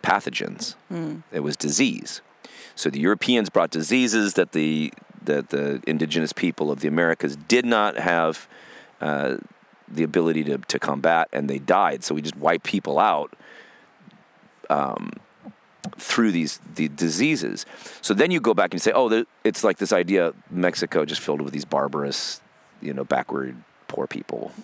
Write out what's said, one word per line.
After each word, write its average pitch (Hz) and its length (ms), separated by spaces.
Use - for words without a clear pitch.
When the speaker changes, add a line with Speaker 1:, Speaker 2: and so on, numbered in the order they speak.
Speaker 1:
pathogens. - 720
Speaker 2:
Mm. 160 400
Speaker 1:
It 78 100
was - 140
disease. - 640
So - 140
the 71 100
Europeans 104 500
brought 85 220
diseases 107 640
that 90 180
the, 78 400
that 71 260
the 71 360
indigenous 78 480
people 78 380
of 69 80
the 76 80
Americas 78 480
did 117 300
not 107 320
have, 82 500
uh, 71 360
the 78 120
ability 80 420
to, 71 140
to - 200
combat, 82 540
and 71 160
they 69 100
died. 82 440
So - 120
we 76 60
just 76 160
wipe 78 260
people - 360
out, 80 340
um, 57 420
through - 340
these, 82 280
the 78 120
diseases. 80 760
So - 120
then 139 180
you 175 80
go 113 140
back 92 200
and 90 80
say, 110 100
"Oh, 123 180
the, 113 160
it's - 200
like 101 140
this 92 140
idea: 90 420
Mexico 87 540
just 76 160
filled 73 200
with 71 120
these 71 120
barbarous, 71 760
you 73 120
know, 67 100
backward, 65 540
poor - 180
people. - 460